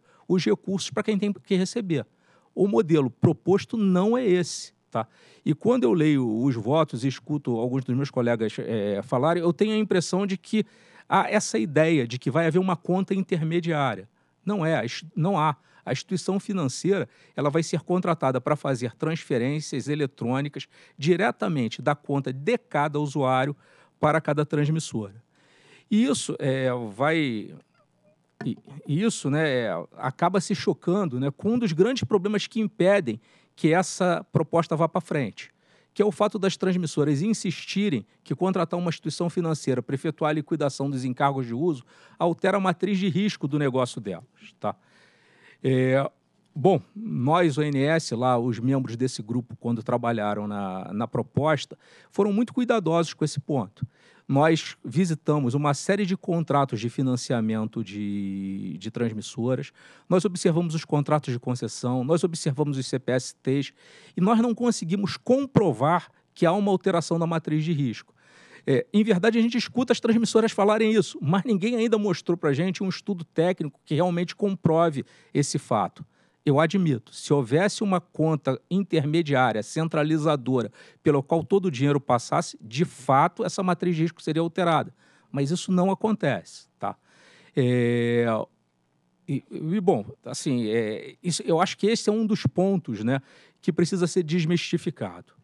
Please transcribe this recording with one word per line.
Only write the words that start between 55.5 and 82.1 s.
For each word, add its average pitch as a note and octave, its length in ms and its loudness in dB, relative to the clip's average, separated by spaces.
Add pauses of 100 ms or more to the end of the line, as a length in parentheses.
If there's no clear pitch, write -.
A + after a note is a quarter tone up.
uma C#3+ 220 2
série G3+ 300 0
de F3+ 120 -2
contratos C#3+ 600 0
de A2+ 100 -4
financiamento A2+ 920 -2
de, G2 960 -6
de G2 100 -10
transmissoras, A#2 800 -4 (380)
nós F3+ 160 2
observamos F3 480 0
os D#3+ 100 -4
contratos D3 480 0
de A#2+ 80 -2
concessão, B2 640 -4
nós D#3 200 2
observamos D3 540 -2
os C3 100 -6
C C3+ 120 -4
P - 120 -4
S C3 240 -2
Ts, C#3 380 -2 (440)
e F3 40 2
nós A3 180 4
não A#3 140 2
conseguimos G3+ 640 -2
comprovar F#3 920 2 (240)
que - 120 0
há E3 60 6
uma G3+ 200 2
alteração F3 460 0
da E3 80 0
matriz D#3 380 -2
de E3 80 -2
risco. C#3 420 -4 (540)
É, C3+ 240 2
em G#3 120 4
verdade, G#3+ 340 2
a A3+ 60 4
gente A#3 160 0
escuta B3 340 0
as - 60 -2
transmissoras A3+ 520 2
falarem G#3+ 400 4
isso, A3+ 300 2
mas E3+ 220 0
ninguém A3+ 320 0
ainda A3+ 240 2
mostrou F#3 360 -2
pra E3 160 0
gente E3+ 300 -2
um F#3+ 80 -2
estudo F3+ 340 -6
técnico E3 640 -2
que - 80 -4
realmente F3 420 0
comprove E3 720 2 (260)
esse C#3+ 280 0
fato. - 440 -2 (400)
Eu C#3+ 160 4
admito, D#3+ 540 0
se - 180 -4
houvesse C#3+ 520 2
uma F#3+ 180 0
conta D#3 580 -2 (100)
intermediária, D3 920 2
centralizadora, D3 1080 0 (320)
pela C#3+ 180 4
qual E3 220 0
todo F#3+ 240 2
o F3 40 0
dinheiro C#3+ 280 2
passasse, C#3 600 0